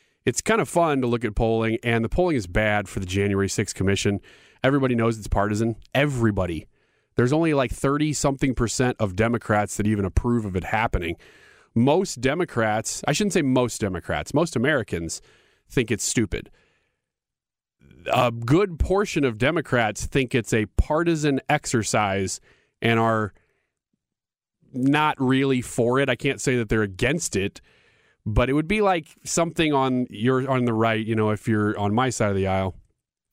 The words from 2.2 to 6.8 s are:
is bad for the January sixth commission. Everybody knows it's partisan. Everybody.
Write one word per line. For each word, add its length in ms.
is 100
bad 400
for 140
the 60
January 420
sixth 260
commission. 460
Everybody 320
knows 220
it's 120
partisan. 480
Everybody. 720